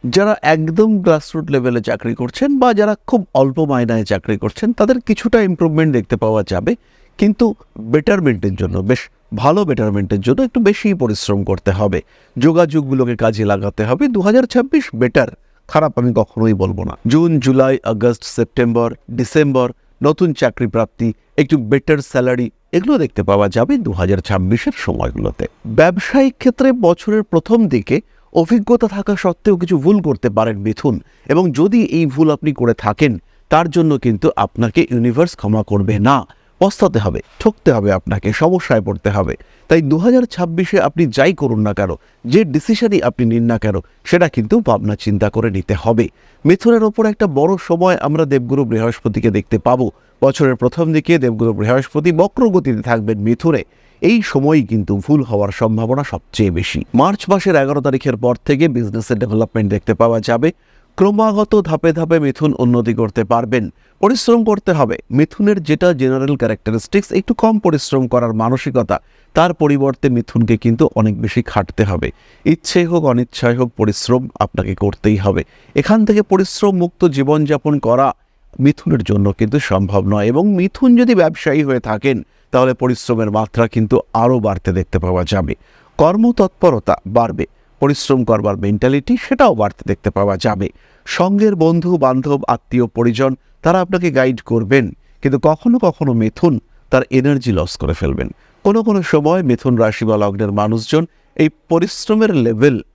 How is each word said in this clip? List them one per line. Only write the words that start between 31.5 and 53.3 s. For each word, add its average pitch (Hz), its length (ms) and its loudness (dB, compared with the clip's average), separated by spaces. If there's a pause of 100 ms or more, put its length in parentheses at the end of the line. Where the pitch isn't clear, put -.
যদি 208 220 2 (180)
এই 165 60 2 (100)
ভুল 156 220 2
আপনি 151 140 -4 (100)
করে 117 140 0 (100)
থাকেন, 117 280 0 (380)
তার 165 240 2
জন্য 160 180 2 (120)
কিন্তু 113 220 0 (180)
আপনাকে 117 360 -2 (120)
ইউনিভার্স 123 480 0
ক্ষমা 107 300 0
করবে 101 240 0 (140)
না, - 80 4 (460)
পস্তাতে 196 420 0
হবে, 76 160 -2 (200)
ঠকতে - 360 0
হবে 101 220 0
আপনাকে, - 300 -4 (140)
সমস্যায় 165 440 2
পড়তে 107 300 -4
হবে। 95 180 -2 (340)
তাই 165 120 4 (100)
দু 156 140 2
হাজার 254 200 4 (100)
ছাব্বিশে 180 440 -2 (100)
আপনি 170 140 -2 (140)
যাই 151 160 4 (100)
করুন 113 240 0
না 104 120 -2
কেন, 95 120 -2 (420)
যে 190 80 6 (140)
ডিসিশনই 208 540 0
আপনি 127 240 -2
নিন 117 200 0
না 113 120 0
কেন, 101 120 -2 (320)
সেটা 175 200 4
কিন্তু 110 260 -2 (140)
ভাবনা 104 260 0 (100)
চিন্তা 104 300 0
করে 110 220 0
নিতে 98 180 -2 (100)
হবে। 113 220 2 (380)
মিথুনের 220 440 4
ওপর 220 240 -2
একটা 208 140 -2 (120)
বড় 165 140 2 (160)
সময় 175 280 2 (100)
আমরা 160 260 0
দেবগুরু 131 380 0
বৃহস্পতিকে 113 680 -2
দেখতে 107 180 -2 (100)
পাবো। 127 200 2 (360)
বছরের 135 400 2
প্রথম 156 240 0 (100)
দিকে 151 160 0 (120)
দেবগুরু 117 340 0
বৃহস্পতি 135 520 0 (100)
বক্রগতিতে 180 720 0
থাকবেন 110 360 -2
মিথুনে, 120 360 0 (400)